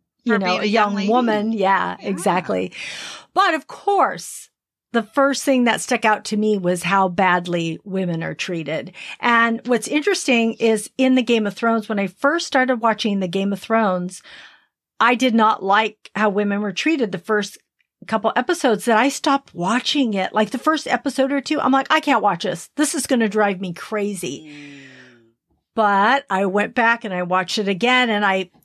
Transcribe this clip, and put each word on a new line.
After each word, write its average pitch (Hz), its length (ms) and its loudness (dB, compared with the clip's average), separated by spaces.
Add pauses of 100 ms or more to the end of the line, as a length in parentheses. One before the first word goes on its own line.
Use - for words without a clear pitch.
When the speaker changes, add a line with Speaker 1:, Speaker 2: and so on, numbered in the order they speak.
(240)
Speaker 1:
you 233 80 0
Speaker 2:
For 202 60 2
Speaker 1:
know, 190 80 -2
Speaker 2:
being 180 140 0
Speaker 1:
a - 20 -2
Speaker 2:
a 208 40 -2
Speaker 1:
young 208 260 2
Speaker 2:
young 202 40 -2
lady. 202 160 -2
Speaker 1:
woman. 226 400 2
Yeah, 185 480 0
Speaker 2:
Yeah. - 80 -8
Speaker 1:
exactly. 185 640 -2 (640)
But 370 200 4
of 302 120 -6
course, - 840 -2 (440)
the 233 120 0
first 277 400 0
thing 262 200 4
that 226 160 2
stuck 233 240 -2
out 214 200 2
to 220 120 -4
me 214 220 2
was 180 240 0
how 190 260 2
badly 175 760 0
women 180 400 -4
are 160 100 -6
treated. 156 580 -6 (280)
And 233 480 2
what's 240 180 0
interesting 269 680 0
is 220 440 0
in 262 160 4
the 254 80 4
Game 226 240 2
of 202 80 -4
Thrones, 226 340 0
when 208 120 -2
I 196 80 0
first 302 400 -2
started 254 320 0
watching 214 400 0
the 185 80 -2
Game 196 240 -2
of 190 80 -6
Thrones, 185 600 -2 (800)
I 240 160 4
did 247 180 2
not 220 300 2
like 214 540 0
how 208 140 2
women 202 300 0
were 208 120 -4
treated 269 400 -2
the 185 60 -6
first 208 380 -2 (520)
couple 220 260 -2
episodes 254 520 0
that 233 120 4
I 262 120 2
stopped - 440 -2
watching 220 600 -2
it. 190 200 -2
Like 214 160 2
the 254 80 -6
first 311 300 -2
episode 262 420 0
or 277 100 0
two, 302 200 -2
I'm 254 100 2
like, 269 200 2
"I 311 100 4
can't 262 220 0
watch 185 200 0
this. 170 320 -6
This 302 220 0
is 269 100 -4
gonna 233 220 2
drive 208 320 0
me 185 120 -6
crazy." 175 800 -6
Speaker 2:
Mm. 143 260 -18 (960)
Speaker 1:
But 214 540 2
I 196 180 0
went 202 280 -2
back 233 300 2
and 196 100 -6
I 180 80 -2
watched 180 360 -2
it 196 100 -2
again 233 420 2
and 208 140 0
I, 190 260 0 (140)